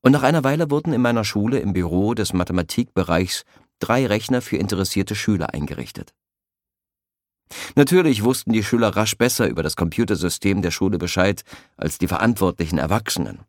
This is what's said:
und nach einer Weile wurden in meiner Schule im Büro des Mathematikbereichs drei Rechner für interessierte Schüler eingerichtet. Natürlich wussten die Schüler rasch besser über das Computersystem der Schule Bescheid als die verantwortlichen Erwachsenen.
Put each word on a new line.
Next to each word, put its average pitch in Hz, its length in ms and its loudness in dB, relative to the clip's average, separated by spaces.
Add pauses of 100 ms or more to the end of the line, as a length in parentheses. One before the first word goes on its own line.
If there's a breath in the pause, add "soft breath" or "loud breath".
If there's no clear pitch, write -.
und 131 100 6
nach 143 100 4
einer 147 220 4
Weile 147 260 0
wurden 156 220 0
in 127 100 0
meiner 117 220 2
Schule 107 340 -2
im 101 140 -2
Büro 92 420 0
des 107 180 -4
Mathematikbereichs 87 1120 -2 (360 soft breath)
drei 127 260 0
Rechner 110 340 0
für - 160 -6
interessierte 95 600 -2
Schüler 98 360 -2
eingerichtet. - 640 -10 (1600 loud breath)
Natürlich 143 480 4
wussten 120 300 0
die 110 100 2
Schüler 113 320 2
rasch 107 240 0
besser 120 300 2
über 80 160 -2
das 78 100 -2
Computersystem 92 880 0
der 87 80 0
Schule 95 280 0
Bescheid 92 440 0 (340 loud breath)
als - 220 -4
die - 80 -2
verantwortlichen 87 720 0
Erwachsenen. 80 720 -2